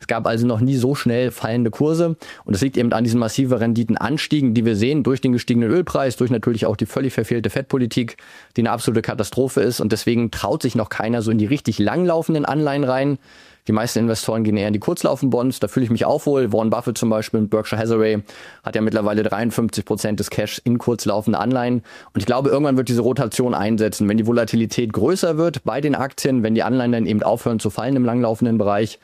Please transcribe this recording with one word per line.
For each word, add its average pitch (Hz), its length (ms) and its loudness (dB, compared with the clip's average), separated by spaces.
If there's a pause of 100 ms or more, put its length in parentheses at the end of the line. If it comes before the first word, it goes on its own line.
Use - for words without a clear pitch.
Es - 60 -20
gab 117 200 0
also 117 180 2
noch 117 140 2
nie 135 160 2
so 131 200 2
schnell 123 360 0
fallende 113 400 -2
Kurse. 160 460 0 (260)
Und - 100 -2
das 95 80 0
liegt 135 160 0
eben 117 140 2
an 117 140 2
diesen 117 140 2
massiven 123 380 0
Renditenanstiegen, 117 960 0
die 113 120 2
wir 113 100 4
sehen 127 280 2
durch 127 180 0
den 131 100 2
gestiegenen 117 400 2
Ölpreis, 143 460 0
durch 123 140 2
natürlich 110 340 0
auch 107 100 2
die 113 100 -2
völlig 131 280 -2
verfehlte 117 360 -2
Fed-Politik, 127 680 -2 (400)
die 120 40 2
eine 113 100 2
absolute 113 300 0
Katastrophe 123 600 -2
ist. 117 180 0
Und 107 120 0
deswegen 117 400 0
traut 131 300 -4
sich 127 140 -2
noch 113 140 0
keiner 113 340 -2
so 110 80 0
in 113 80 2
die 104 80 2
richtig 131 320 -2
langlaufenden 160 680 0
Anleihen 143 380 0
rein. 135 340 0 (500)
Die 110 40 0
meisten 110 280 0
Investoren 113 440 0
gehen 107 120 0
eher 101 120 0
in 104 60 -2
die 107 60 -2
kurzlaufenden 143 520 0
Bonds. 123 280 0
Da 104 80 -2
fühle 131 180 0
ich 107 40 -2
mich 113 160 2
auch 147 220 0
wohl. 131 260 2
Warren 110 160 2
Buffett 113 260 -2
zum 117 140 0
Beispiel 110 300 0
und 104 100 0
Berkshire 110 320 0
Hathaway 110 400 2 (400)
hat - 140 -6
ja 107 60 0
mittlerweile 107 420 0
dreiundfünfzig 107 600 -2
Prozent 104 340 -2
des 104 100 -4
Cash - 340 -6
in 120 140 0
kurzlaufende 110 640 0
Anleihen. 123 420 0 (320)
Und 101 60 -2
ich 95 80 -6
glaube, 131 220 2
irgendwann 139 280 2
wird 123 120 0
diese 117 120 2
Rotation 123 540 0
einsetzen. 104 520 0
Wenn 107 100 2
die 110 100 2
Volatilität 117 640 0
größer 156 440 0
wird 165 260 0
bei 117 180 -4
den 147 140 0
Aktien, 131 480 0
wenn 110 100 2
die 113 80 2
Anleihen 120 300 0
dann 113 160 0
eben 107 160 0
aufhören 117 360 0
zu 107 120 -2
fallen 127 240 -4
im 123 100 2
langlaufenden 113 540 0
Bereich, 104 440 0